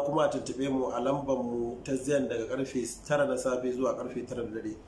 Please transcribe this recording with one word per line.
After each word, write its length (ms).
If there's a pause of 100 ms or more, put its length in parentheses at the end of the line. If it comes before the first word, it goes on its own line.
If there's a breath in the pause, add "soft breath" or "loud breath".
kuma 180
a 60
tuntuɓe 400
mu 220
a 80
lambar 420
mu 400
ta 140
Zen 320
daga 180
karfe 400 (220)
tara 180
na 100
safe 380
zuwa 240
karfe 300
tara 160
da 100
dare. 220 (120)